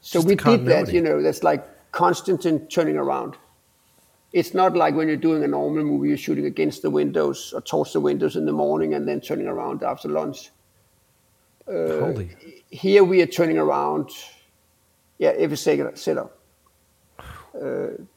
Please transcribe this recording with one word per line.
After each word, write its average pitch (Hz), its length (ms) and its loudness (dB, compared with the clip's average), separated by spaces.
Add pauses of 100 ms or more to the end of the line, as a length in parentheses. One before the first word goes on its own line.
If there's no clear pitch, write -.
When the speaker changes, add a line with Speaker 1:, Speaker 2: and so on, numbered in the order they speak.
Speaker 1:
So - 200 0
Speaker 2:
just 160 60 2
Speaker 1:
we 196 100 6
Speaker 2:
the - 80 -4
Speaker 1:
did 226 200 6
that, 156 220 4
Speaker 2:
continuity. - 100 -4
Speaker 1:
you 170 60 4
know, 151 200 2
that's, 156 200 0
like, 156 200 2 (300)
constant 175 540 0
in 156 220 0
turning 156 280 0
around. 139 400 -4 (960)
It's 170 220 0
not 185 200 4
like 156 200 4
when 160 120 0
you're 156 120 0
doing 160 260 2
a 143 40 0
normal 147 360 -2
movie, 147 240 0
you're 147 80 0
shooting 147 300 -2
against 147 340 -2
the 156 100 -2
windows 143 640 0
or - 60 -8
towards - 320 -2
the - 80 0
windows - 360 0
in 78 100 -2
the 73 60 -2
morning 76 420 0
and 73 120 -4
then 147 140 -4
turning - 280 -6
around 143 340 -8
after 131 260 -6
lunch. 151 420 -6 (1160)
Uh, 208 40 -8
Speaker 2:
Totally. 147 580 -2 (400)
Speaker 1:
here 196 340 6
we 185 160 6
are 170 60 4
turning 160 320 0
around, 147 500 0 (1120)
yeah, 156 180 2
every 151 220 0
second 147 380 0
setup. - 360 -4 (1300)
Uh, - 300 -6 (280)